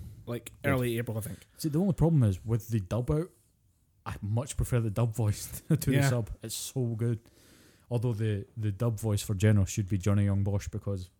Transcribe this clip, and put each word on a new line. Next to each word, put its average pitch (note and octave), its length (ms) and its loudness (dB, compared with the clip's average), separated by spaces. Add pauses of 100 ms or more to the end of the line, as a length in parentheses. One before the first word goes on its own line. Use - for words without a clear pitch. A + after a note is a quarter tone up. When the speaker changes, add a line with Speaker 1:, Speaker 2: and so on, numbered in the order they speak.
(260)
Speaker 1:
Like, A#2+ 260 -10 (100)
Speaker 2:
Good. C#3 80 0
Speaker 1:
early B2 280 0
April, A2+ 200 -4
I G#2 40 -6
think. G2 160 -10 (200)
Speaker 2:
See, D#3+ 100 -4
the D3+ 120 0
only G3 140 2
problem D#3 280 4
is G2 220 2
with A2 240 -2
the A2+ 120 0
dub A2 300 -4
out, D#3 180 0 (760)
I G2+ 160 -8
much A2+ 340 -4
prefer B2 240 0
the A2+ 100 -2
dub A#2 240 0
voice - 500 -2
<laughs> - 40 -20
to D#3+ 80 4
the - 160 0
Speaker 1:
Yeah. C#3 160 4
Speaker 2:
sub. A#2+ 220 0 (120)
It's A2+ 120 -10
so - 260 -6 (160)
good. A#2 220 0 (720)
Although B2 220 0
the, G#2 340 -2 (100)
the G#2+ 140 -2
dub A2 300 -2
voice G#2 220 2
for - 120 -4
Genos G2+ 340 6
should G#2 200 -2
be G2+ 100 0
Johnny G2+ 260 2
Young G2 200 2
Bosch, G2+ 240 -2
because G2 520 -6